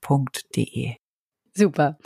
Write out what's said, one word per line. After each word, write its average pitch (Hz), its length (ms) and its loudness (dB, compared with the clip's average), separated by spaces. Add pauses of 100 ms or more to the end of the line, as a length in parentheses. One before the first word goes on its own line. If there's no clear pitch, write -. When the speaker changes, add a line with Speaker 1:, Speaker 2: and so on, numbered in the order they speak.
Speaker 1:
punkt - 540 -2
d 120 80 0
e. 117 320 -6 (580)
Speaker 2:
Super. 156 520 2